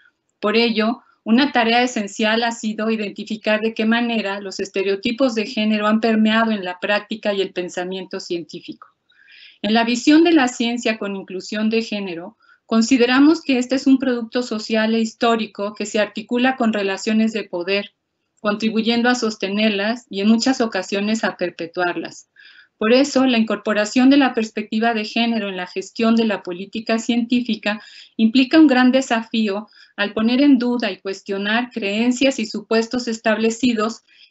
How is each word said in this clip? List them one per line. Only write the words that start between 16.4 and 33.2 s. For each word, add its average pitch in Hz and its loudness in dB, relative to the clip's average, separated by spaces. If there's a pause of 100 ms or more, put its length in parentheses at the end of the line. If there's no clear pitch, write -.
con 226 0
relaciones 220 0
de 208 -4
poder, 190 -4 (480)
contribuyendo 220 0
a 247 4
sostenerlas 214 -2
y 196 -6
en 202 2
muchas 240 2
ocasiones 208 -4
a 185 -2
perpetuarlas. 170 -6 (500)
Por 220 2
eso, 262 2
la 247 2
incorporación 214 0
de 277 8
la 262 4
perspectiva 220 -2
de 214 -4
género 226 -2
en 185 -8
la 180 -8
gestión 226 -2
de 226 2
la 202 -2
política 196 -6
científica 233 -2 (340)
implica 254 4
un 311 10
gran 254 6
desafío 226 -2 (280)
al 202 -4
poner 233 2
en 285 6
duda 240 -2
y 190 -8
cuestionar 202 -4
creencias 233 0
y 214 -2
supuestos 226 -2
establecidos, 226 0 (300)